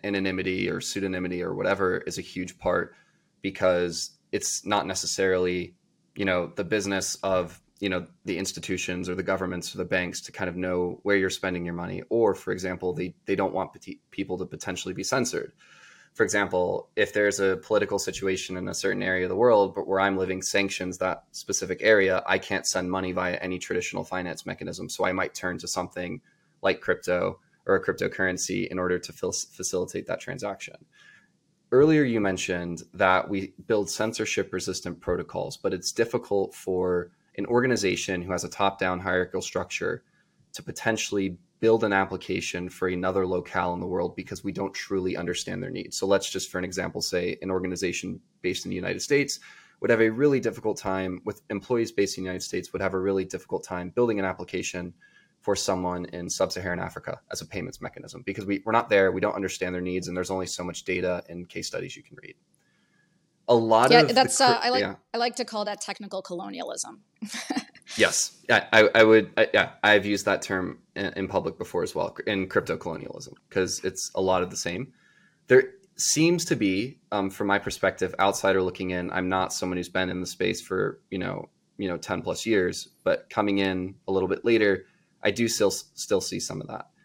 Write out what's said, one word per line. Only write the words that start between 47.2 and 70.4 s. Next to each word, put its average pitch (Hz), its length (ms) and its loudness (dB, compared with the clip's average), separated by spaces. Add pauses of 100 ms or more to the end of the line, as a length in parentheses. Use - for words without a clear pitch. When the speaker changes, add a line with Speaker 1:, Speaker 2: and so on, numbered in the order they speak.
Speaker 1:
an 95 80 -2
organization 92 680 -2 (220)
based 90 240 -4
in 95 40 -6
the 95 60 -4
United 92 240 -4
States 143 400 0 (400)
would - 120 2
have 113 100 6
a 113 80 6
really 135 300 4
difficult 107 380 -2
time, 95 460 -4
with - 180 -8 (100)
employees 113 400 -2
based 98 260 0
in 95 60 -8
the 92 60 -4
United 92 140 -6
States, - 300 -6
would 95 80 -4
have 95 140 0
a 92 40 2
really 95 260 2
difficult 90 380 -6
time 90 280 -6
building 117 260 2
an 98 80 0
application 90 640 -6 (480)
for 104 160 0
someone 90 500 -2
in 87 240 -8
sub-Saharan 90 500 -2
Africa - 420 -10 (100)
as - 100 -10
a - 40 -14
payments - 340 -10
mechanism - 460 -14
because 98 200 -6
we, 98 200 -2
we're 113 60 -2
not 117 180 2
there, 95 220 6
we 95 100 -2
don't 104 140 0
understand 92 380 -4
their 90 100 -4
needs, 90 240 -4
and 87 100 -6
there's 90 140 -4
only 92 160 -2
so - 160 -8
much 87 200 -8
data 90 460 -2
and 87 180 -12
case 90 200 -10
studies - 280 -8
you - 60 -20
can - 220 -20
read. - 100 -20 (1120)
A 120 80 8
lot 113 360 8
Speaker 2:
Yeah, 240 100 10
Speaker 1:
of 233 60 6
the 247 80 0
Speaker 2:
that's, 262 220 4
Speaker 1:
cri-, 269 100 6
Speaker 2:
uh, 240 140 4
I 240 80 0
like, 254 120 2
Speaker 1:
yeah. 196 140 -4 (180)
Speaker 2:
I 233 40 -4
like 240 180 -2
to 240 100 -6
call 208 200 -6
that 202 140 -8
technical 196 440 -10
colonialism. 175 800 -10 (200)
<laughs> 214 200 -10 (560)
Speaker 1:
Yes. - 400 2 (100)
Yeah, 110 240 4
I, 110 240 10
I 113 80 12
would, 110 320 8
I, 110 180 4
yeah, 95 180 4 (120)
I've 104 220 8
used 101 180 0
that 98 180 2